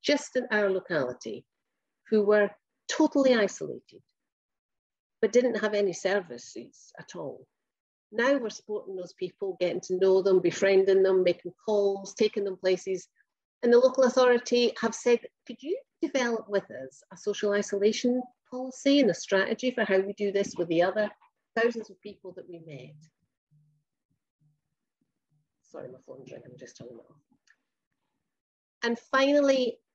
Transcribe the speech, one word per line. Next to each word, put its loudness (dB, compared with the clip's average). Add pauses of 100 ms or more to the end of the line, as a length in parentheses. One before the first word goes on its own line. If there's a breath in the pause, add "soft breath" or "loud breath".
just -4
in -4
our 0
locality -6 (640)
who 2
were 4 (400)
totally 2
isolated, -4 (1200)
but 0
didn't 2
have -2
any 0
services -8
at -20
all. -14 (640)
Now 0
we're -6
supporting -10
those -12
people, -8
getting -2
to -4
know 4
them, 4
befriending 4
them, 2
making -2 (120)
calls, -2
taking 0
them -6
places. -2 (540)
And 4
the 8
local 4
authority 2
have -2
said, 2 (260)
Could -16
you -6 (240)
develop -4
with -2
us -14
a -20
social -4
isolation 0 (280)
policy 0
and 6
a 0
strategy -2
for -4
how 2
we -4
do -4
this -2
with -4
the 0
other 0 (460)
thousands -2
of -20
people -18
that -18
we -18
met. -18 (2750)
Sorry, -14
my -20
phone's -20
ringing, -20
I'm -20
just -20
turning -20
it -20
off. -20 (1700)
And -2 (140)
finally, 2 (180)